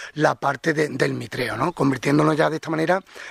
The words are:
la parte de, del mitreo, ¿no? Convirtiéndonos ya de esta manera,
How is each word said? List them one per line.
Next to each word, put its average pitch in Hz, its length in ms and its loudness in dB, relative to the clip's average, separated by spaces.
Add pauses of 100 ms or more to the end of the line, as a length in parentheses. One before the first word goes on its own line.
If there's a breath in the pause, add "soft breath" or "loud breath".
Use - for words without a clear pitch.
(140 loud breath)
la 147 220 2
parte 139 360 -2
de, 151 180 0
del 135 260 0
mitreo, 120 420 -6
¿no? 151 160 -2
Convirtiéndonos 143 640 2
ya 156 100 4
de 156 100 -2
esta 156 120 -8
manera, 165 320 0 (300 loud breath)